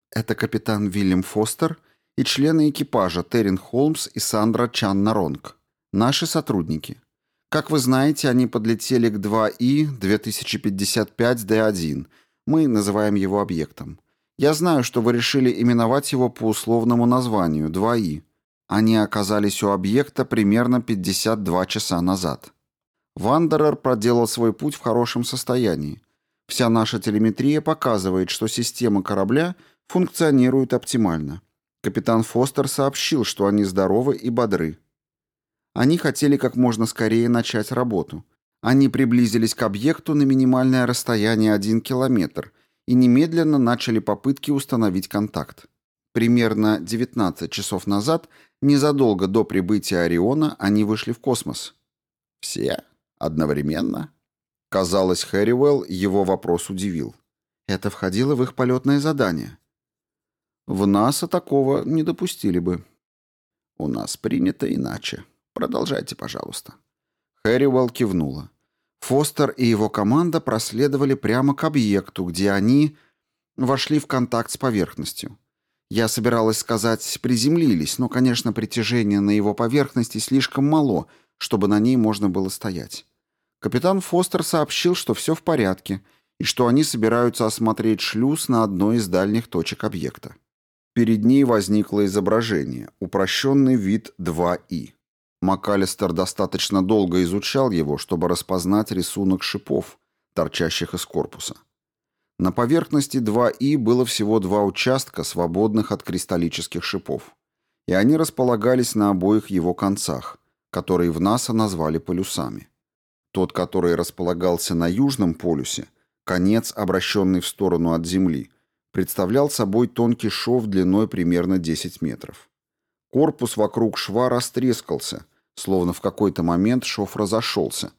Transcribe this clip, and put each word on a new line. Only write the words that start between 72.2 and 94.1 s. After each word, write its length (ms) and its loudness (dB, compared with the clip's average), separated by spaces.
где 260 0
они 460 2
вошли 420 0
в 80 -6
контакт 440 -2
с 80 -10
поверхностью. 800 -4
Я 200 0
собиралась 500 2
сказать 640 -2
«приземлились», 760 0
но, 100 -2
конечно, 440 0
притяжение 680 0
на 100 2
его 240 2
поверхности 640 -2
слишком 500 0
мало — 380 2
чтобы 300 0
на 100 4
ней 180 4
можно 320 2
было 200 -2
стоять. 580 -10
Капитан 400 0
Фостер 420 0
сообщил, 520 0
что 200 -4
все 200 -2
в 80 -14
порядке, 600 0
и 40 -4
что 220 0
они 160 4
собираются 640 2
осмотреть 540 0
шлюз 480 -2
на 160 2
одной 320 0
из 100 0
дальних 400 0
точек 380 -6
объекта. 500 -8
Перед 300 2
ней 200 6
возникло 640 2
изображение, 840 -2
упрощенный 760 0
вид 420 -2